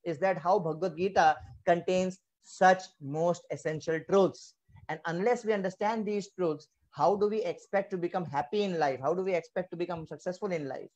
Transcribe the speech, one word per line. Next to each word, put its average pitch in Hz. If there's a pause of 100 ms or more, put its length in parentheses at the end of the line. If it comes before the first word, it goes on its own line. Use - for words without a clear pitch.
is 156
that 185
how 175
Bhagavad 160
Gita 180 (280)
contains 185 (240)
such 185 (160)
most 160
essential 156 (100)
truths. 185 (340)
And 160
unless 208
we 214
understand 208
these 202
truths, 156 (220)
how 165
do 208
we 214
expect 196
to 190
become 175
happy 147
in 185
life? 139
How 147
do 180
we 185
expect 180
to 170
become 170
successful 180
in 151
life? 131